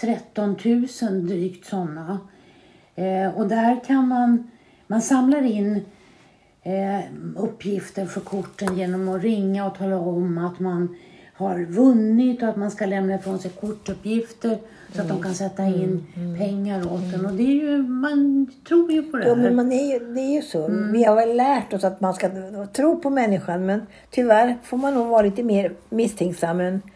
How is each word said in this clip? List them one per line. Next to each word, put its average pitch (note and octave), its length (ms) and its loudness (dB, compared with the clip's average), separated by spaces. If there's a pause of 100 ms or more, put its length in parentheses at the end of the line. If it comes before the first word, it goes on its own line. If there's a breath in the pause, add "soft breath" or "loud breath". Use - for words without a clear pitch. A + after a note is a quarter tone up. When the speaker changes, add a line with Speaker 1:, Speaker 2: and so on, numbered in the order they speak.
Speaker 1:
trettontusen G#3+ 1300 -2
drygt F#3 400 -4
såna. F3 520 -6 (760 soft breath)
Eh, F#3+ 420 0
och G#3 120 0
där A3+ 380 2
kan C4+ 220 4
man, A#3+ 420 2 (360 loud breath)
man A3 160 0
samlar C4+ 400 4
in, G#3 380 2 (840 soft breath)
eh, G3 380 -2 (360)
uppgifter G3 720 -4
för F3+ 140 -6
korten F#3 580 -6
genom F#3 300 -2
att F#3 140 -2
ringa G3+ 440 0
och F#3+ 120 -8
tala F#3+ 200 -2
om F3 400 -2
att F3+ 220 -6
man F3 360 -4 (420 loud breath)
har F#3 260 -4
vunnit A#3 800 4
och A3+ 60 0
att G#3+ 80 -2
man G3+ 140 -4
ska G#3 160 -4
lämna F#3+ 280 0
ifrån F#3+ 240 -4
sig F#3 120 -8
kortuppgifter G#3+ 1080 -4 (340 loud breath)
så F#3+ 80 -6
att E3+ 80 -2
de D#3+ 40 -2
Speaker 2:
Mm. F3 100 -2
Speaker 1:
kan F#3 120 -4
sätta F#3+ 320 -2
in F#3 80 2 (420)
Speaker 2:
Mm, F3 100 -6
mm. E3+ 120 -6
Speaker 1:
pengar G3 420 -2 (120)
åt F3+ 100 -4
en. F3+ 120 -6
Speaker 2:
Mm. F#3 120 -2
Speaker 1:
Och G3+ 60 -4
det F#3+ 100 0
är C#4 120 4
ju, C#4+ 280 0
man C#4 640 2 (220)
tror E4+ 240 4
ju D#4 100 2
på - 140 -6
det A#3 120 2
Speaker 2:
Ja, A#3+ 60 6
Speaker 1:
här. A#3+ 80 2
Speaker 2:
men A#3+ 140 4
man B3 160 2
är C#4 200 0
ju, A#3+ 220 -4
det B3+ 60 -2
är C4+ 140 0
ju D4 80 0
så. D#3+ 240 -4
Speaker 1:
Mm. G#3+ 260 -2
Speaker 2:
Vi A3+ 120 6
har G#3+ 120 6
väl A#3 200 2
lärt B3 360 2
oss G3 120 -2
att F#3+ 160 0
man F#3 140 2
ska F#3 160 -2 (420)
tro E4 280 2
på C#4 100 -2
människan, F#3+ 560 0
men G3+ 160 0 (280 loud breath)
tyvärr A#3+ 520 4
får - 140 -8
man C#4 180 0
nog A#3 120 2
vara A3+ 160 6
lite G3+ 200 2
mer G3 300 2 (160)
misstänksam F3+ 720 -2
än, F#3 220 -2 (140)